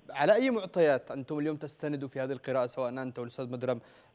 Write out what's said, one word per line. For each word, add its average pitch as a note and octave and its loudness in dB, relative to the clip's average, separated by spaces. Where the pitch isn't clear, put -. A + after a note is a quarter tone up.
على D3+ 6
أي C4 4
معطيات F3+ 2
أنتم C#3 -6
اليوم D3 -2
تستندوا D3 -6
في C3+ -8
هذه C3 -4
القراءة، B2+ -2
سواء B2 -4
أنت B2+ -8
والأستاذ B2 -8
مدرم، B2 -2